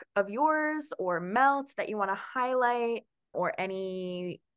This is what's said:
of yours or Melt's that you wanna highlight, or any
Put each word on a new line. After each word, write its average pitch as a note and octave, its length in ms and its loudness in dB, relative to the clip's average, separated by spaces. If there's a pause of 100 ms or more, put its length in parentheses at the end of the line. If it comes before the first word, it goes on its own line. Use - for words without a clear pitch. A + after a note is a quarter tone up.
(160)
of G3 140 2
yours D4+ 680 0
or F3 200 0
Melt's C4+ 560 2
that - 140 -4
you G#3+ 80 -4
wanna G3 180 0
highlight, A#3+ 880 0 (280)
or F3 280 0
any F#3 800 -6 (160)